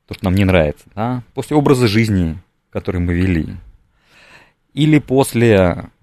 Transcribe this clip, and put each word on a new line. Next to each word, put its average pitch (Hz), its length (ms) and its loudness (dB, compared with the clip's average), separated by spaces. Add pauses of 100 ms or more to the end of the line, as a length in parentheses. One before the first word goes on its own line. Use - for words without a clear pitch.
то, - 80 -14
что - 100 -8
нам 92 80 0
не 98 100 2
нравится, 87 420 0 (100)
да, 123 260 -6 (140)
после 135 200 -6
образа 139 320 2
жизни, 98 500 -2 (340)
который 92 280 -8
мы 87 140 -2
вели, 87 400 -2 (1200)
или 151 240 2
после, 117 880 2 (180)